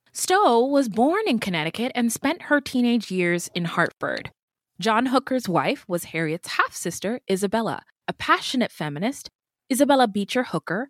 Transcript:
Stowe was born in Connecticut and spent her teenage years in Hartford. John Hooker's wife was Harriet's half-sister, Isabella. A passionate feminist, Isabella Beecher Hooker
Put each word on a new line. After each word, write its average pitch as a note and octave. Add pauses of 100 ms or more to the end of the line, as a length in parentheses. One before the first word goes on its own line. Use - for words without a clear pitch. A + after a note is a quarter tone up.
(140)
Stowe D4+
was C#4
born C#4+
in A#3+
Connecticut F3
and A#3
spent D#4+
her C#4+
teenage A#3+
years F3
in F3
Hartford. - (480)
John A3
Hooker's C4
wife E3+
was F3
Harriet's D#3+
half-sister, A#3 (100)
Isabella. G3 (240)
A -
passionate -
feminist, D#3+ (420)
Isabella C4
Beecher G3+
Hooker F#3+